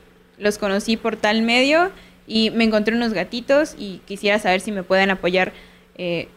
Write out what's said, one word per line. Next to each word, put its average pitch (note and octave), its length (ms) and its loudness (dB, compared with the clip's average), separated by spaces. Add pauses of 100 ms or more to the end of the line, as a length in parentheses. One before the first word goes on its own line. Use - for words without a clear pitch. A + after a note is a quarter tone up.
(380)
los G#3 200 -2
conocí G#3 380 -2
por A3 200 -4
tal A3 260 0
medio C#4 480 2 (380)
y A3 220 2
me A3+ 120 0
encontré G#3+ 320 2
unos A#3 200 -2
gatitos B3 600 0
y G3 300 -12
quisiera G3+ 320 0
saber G3 220 0
si A3 100 -8
me G3 140 -6
pueden F#3+ 260 2
apoyar, F#3 420 0 (440)
eh, F3 400 -6